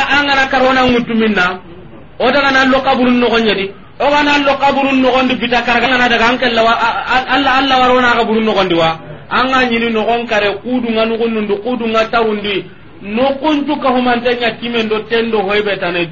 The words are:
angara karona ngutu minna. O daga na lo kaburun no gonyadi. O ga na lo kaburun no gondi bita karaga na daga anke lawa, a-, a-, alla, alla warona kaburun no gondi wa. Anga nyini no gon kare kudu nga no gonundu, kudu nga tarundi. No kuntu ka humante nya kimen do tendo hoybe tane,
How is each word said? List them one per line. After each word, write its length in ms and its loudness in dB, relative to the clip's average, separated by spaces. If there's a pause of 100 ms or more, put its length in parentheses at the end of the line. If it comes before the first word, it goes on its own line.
(180)
angara 320 2
karona 340 2
ngutu 300 0
minna. 460 0 (580)
O 120 0
daga 200 2
na 140 2
lo 180 2
kaburun 380 2
no 80 4
gonyadi. 420 0 (300)
O 100 2
ga 140 2
na 140 2
lo 200 2
kaburun 420 2
no 140 2
gondi 220 2
bita 260 -2
karaga 340 0
na 120 2
daga 200 2
anke 220 0
lawa, 240 2
a-, 320 -2
a-, 200 0 (120)
alla, 120 0 (120)
alla 160 0
warona 400 4
kaburun 260 0
no 80 2
gondi 220 0
wa. 240 2 (320)
Anga 400 0
nyini 220 0
no 120 0
gon 220 -2
kare 240 0 (120)
kudu 280 -2
nga 160 0
no 100 -2
gonundu, 460 -2
kudu 260 -4
nga 220 0
tarundi. 540 -2 (380)
No 340 -2
kuntu 440 -2
ka 120 0
humante 480 0
nya 160 -2
kimen 320 -4
do 160 -2
tendo 380 0
hoybe 360 -2
tane, 340 -4